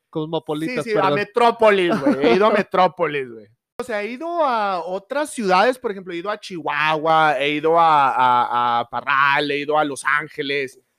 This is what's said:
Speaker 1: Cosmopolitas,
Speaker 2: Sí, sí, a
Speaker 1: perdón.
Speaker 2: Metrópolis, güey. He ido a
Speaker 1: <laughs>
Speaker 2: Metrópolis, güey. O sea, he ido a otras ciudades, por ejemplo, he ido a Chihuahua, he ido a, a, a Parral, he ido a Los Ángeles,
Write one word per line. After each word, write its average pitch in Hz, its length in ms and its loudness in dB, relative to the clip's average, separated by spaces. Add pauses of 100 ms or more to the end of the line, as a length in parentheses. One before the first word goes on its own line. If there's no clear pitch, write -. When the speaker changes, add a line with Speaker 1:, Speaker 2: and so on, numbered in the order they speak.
Speaker 1:
Cosmopolitas, 165 760 -6
Speaker 2:
Sí, 233 80 -8
sí, 208 60 0
a - 60 2
Speaker 1:
perdón. 190 120 0
Speaker 2:
Metrópolis, 202 840 2
güey. 226 240 0
He - 100 4
ido 196 100 4
a 220 60 4
Speaker 1:
<laughs> 208 160 0
Speaker 2:
Metrópolis, 156 640 -2
güey. 107 160 -20 (320)
O 240 60 -8
sea, 214 180 -6
he 208 80 -8
ido 254 160 -10 (160)
a 208 400 -2
otras 196 460 -6
ciudades, 208 500 2
por 226 120 -6
ejemplo, 185 220 -12
he 170 40 -8
ido 175 120 -8
a 214 100 -6
Chihuahua, 156 1000 0
he 143 120 0
ido 156 280 2
a, 151 300 4
a, 120 720 2
a 120 80 -8
Parral, 139 600 0
he 143 100 -2
ido 147 200 -2
a 156 60 2
Los 139 200 -8
Ángeles, 143 760 -4 (200)